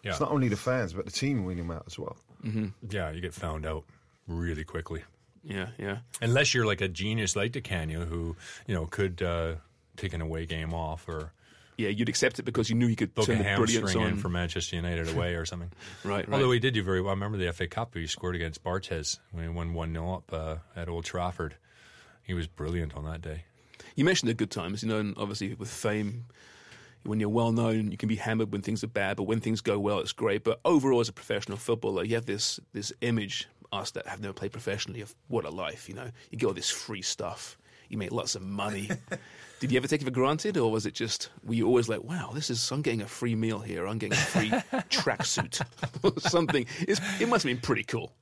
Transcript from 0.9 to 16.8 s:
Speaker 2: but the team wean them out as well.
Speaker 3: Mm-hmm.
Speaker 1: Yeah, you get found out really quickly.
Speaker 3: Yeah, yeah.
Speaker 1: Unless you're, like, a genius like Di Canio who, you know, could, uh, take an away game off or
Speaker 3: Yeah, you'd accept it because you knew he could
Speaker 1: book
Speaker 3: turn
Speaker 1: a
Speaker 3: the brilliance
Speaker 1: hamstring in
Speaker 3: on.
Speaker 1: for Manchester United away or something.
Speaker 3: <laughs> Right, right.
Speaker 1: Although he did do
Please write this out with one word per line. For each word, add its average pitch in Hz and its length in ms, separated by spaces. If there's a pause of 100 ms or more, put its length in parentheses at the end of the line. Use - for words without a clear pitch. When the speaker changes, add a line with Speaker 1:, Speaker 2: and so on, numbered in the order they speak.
Speaker 2:
but 92 120
the 98 60
team 135 340
wean 90 120
them 85 140
out 80 140
as - 140
well. - 180 (260)
Speaker 3:
Mm-hmm. 110 240 (220)
Speaker 1:
Yeah, 90 220
you 82 100
get 87 120
found 78 320
out 78 200 (420)
really 85 360
quickly. 82 400 (400)
Speaker 3:
Yeah, 95 240 (100)
yeah. 101 200 (240)
Speaker 1:
Unless 117 320
you're, 120 120
like, 101 160
a 98 60
genius 98 480
like 117 160
Di 131 100
Canio 82 440
who, 82 300 (320)
you 110 60
know, 82 120
could, 90 360
uh, 85 320 (420)
take 92 180
an 82 80
away 80 260
game 80 260
off 80 340
or 80 240 (460)
Speaker 3:
Yeah, 107 120
you'd 110 200
accept - 300
it - 40
because 117 260
you 113 60
knew 120 120
he 113 80
could - 180
Speaker 1:
book 110 140
Speaker 3:
turn 117 80
Speaker 1:
a 104 80
Speaker 3:
the - 0 (140)
brilliance 113 180 (160)
Speaker 1:
hamstring 90 160
in 87 60
Speaker 3:
on. - 40
Speaker 1:
for 101 120
Manchester 87 460
United 85 340
away 87 260
or 82 100
something. 87 260 (160)
Speaker 3:
<laughs> - 160
Right, 101 240
right. 107 60
Speaker 1:
Although 135 180
he 123 80
did 117 140
do 107 100